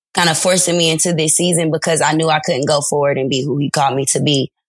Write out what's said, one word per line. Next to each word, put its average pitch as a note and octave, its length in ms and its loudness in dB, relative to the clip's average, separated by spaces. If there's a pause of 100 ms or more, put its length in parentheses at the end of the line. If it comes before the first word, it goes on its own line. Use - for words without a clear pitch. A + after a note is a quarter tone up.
(140)
kind F3 160 2
of D#3+ 80 2
forcing F3+ 400 2
me E3 120 2
into D#3+ 240 0
this D#3 220 0
season E3+ 360 0
because D#3+ 300 0
I D3 120 2
knew D#3+ 160 0
I D#3 100 2
couldn't C#3+ 280 -2
go D3+ 140 2
forward C#3+ 360 0
and C3+ 120 -2
be C3+ 140 -2
who D3 140 -2
he C#3+ 120 -2
called C#3 260 0
me C3+ 120 -2
to - 140 -2
be, C#3 300 0 (160)